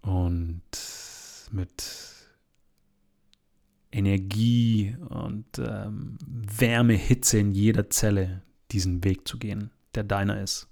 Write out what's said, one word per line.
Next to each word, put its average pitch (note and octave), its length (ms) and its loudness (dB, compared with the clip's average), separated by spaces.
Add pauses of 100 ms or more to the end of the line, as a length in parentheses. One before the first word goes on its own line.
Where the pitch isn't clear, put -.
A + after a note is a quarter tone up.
und F2 600 -2 (880)
mit F#2+ 340 -8 (2000)
Energie G#2+ 1040 2 (120)
und, - 360 -8 (140)
ähm, G#2+ 680 -8
Wärme, A#2 720 2
Hitze B2+ 420 4
in G#2 140 4
jeder G#2 400 2
Zelle F#2+ 500 0 (300)
diesen F2+ 320 0
Weg G2 240 0
zu - 100 -8
gehen, G#2 320 -6 (240)
der G#2+ 120 -4
deiner G2+ 360 0
ist. - 300 -6